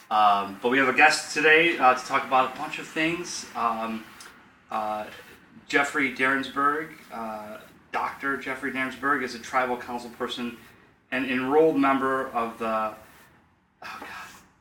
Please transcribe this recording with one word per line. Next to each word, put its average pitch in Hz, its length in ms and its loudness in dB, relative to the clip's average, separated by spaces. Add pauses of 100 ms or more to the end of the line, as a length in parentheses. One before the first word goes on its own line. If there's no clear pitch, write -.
(100)
um, 101 520 4
but 123 80 2
we 131 80 4
have 135 100 4
a 127 60 2
guest 151 400 4
today, 156 440 6
uh, 127 160 6
to - 120 -8
talk 135 180 -2
about 131 300 2
a - 40 -14
bunch 151 200 -8
of 156 100 -10
things. 170 680 -4
Um, 113 480 -2 (680)
uh, 107 340 -4 (640)
Jeffrey 139 460 2
Derensberg, 139 800 0 (200)
uh, 110 460 -10 (340)
Doctor 131 460 -4
Jeffrey 131 340 -8
Derensberg 131 500 -2
is 117 120 -6
a 117 40 -10
tribal 123 380 0
council 120 340 -8
person 120 460 -6 (560)
and 127 180 -2
enrolled 139 480 4
member 131 500 2
of 117 300 -4
the, 110 360 -2 (880)
oh - 160 -14
God, - 80 -14 (520)